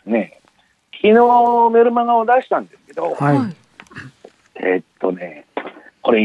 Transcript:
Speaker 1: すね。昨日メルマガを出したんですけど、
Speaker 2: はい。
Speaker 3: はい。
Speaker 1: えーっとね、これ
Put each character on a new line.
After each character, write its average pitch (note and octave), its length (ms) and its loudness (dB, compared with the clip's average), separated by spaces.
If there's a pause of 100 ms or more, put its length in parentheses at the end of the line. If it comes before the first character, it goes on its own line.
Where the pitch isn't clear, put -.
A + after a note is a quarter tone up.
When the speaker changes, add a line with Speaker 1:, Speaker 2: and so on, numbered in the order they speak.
Speaker 1:
す - 60 -14
ね。 G#2+ 320 -4 (600)
昨 G#3 120 4
日 A#3+ 580 2
メ A#3 120 4
ル A#3+ 80 2
マ A#3+ 120 -2
ガ A#3+ 120 0
を A3+ 100 -2
出 A#3+ 60 0 (100)
し - 60 -20
た E3+ 100 -2
ん G#2+ 80 -8
で - 100 -20
す - 20 -20 (100)
け - 60 -20
ど、 E3 200 -6
Speaker 2:
は C#3+ 180 0
い。 C#3 60 2
Speaker 3:
は G#3+ 100 -4
い。 E3 80 -12 (1000)
Speaker 1:
え - 40 -14 (160)
ー F2+ 60 -8
っ - 20 -20 (160)
と F#2+ 120 -4
ね、 F2+ 340 -16 (560)
こ A#2+ 100 0
れ A2 120 2